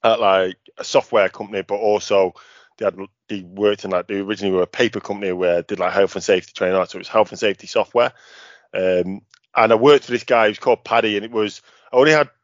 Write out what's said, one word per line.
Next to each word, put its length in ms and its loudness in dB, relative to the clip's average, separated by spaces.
at, 180 2
like, 380 0
a 80 -12
software 460 2
company, 320 -10
but 140 -6
also 580 0
they 80 -8
had, 140 -4
they 120 -10
worked 440 -2
in, 80 -8
like, 140 -2
they 120 -6
originally 360 -4
were 80 2
a 40 0
paper 340 -4
company 320 -6
where 300 0
did, 160 -8
like, 140 -4
health 240 0
and 80 -8
safety 280 0
training, 240 -2
so 100 -16
it 40 -12
was 80 -18
health 220 0
and 80 -16
safety 280 -6
software. 460 -2
Um, 480 -2
and 160 4
I 40 6
worked 280 4
for 60 -12
this 140 -4
guy 240 2
who's 100 -4
called 260 -2
Paddy, 320 0
and 80 -4
it 60 -14
was, 320 -4
I 40 2
only 160 6
had 160 2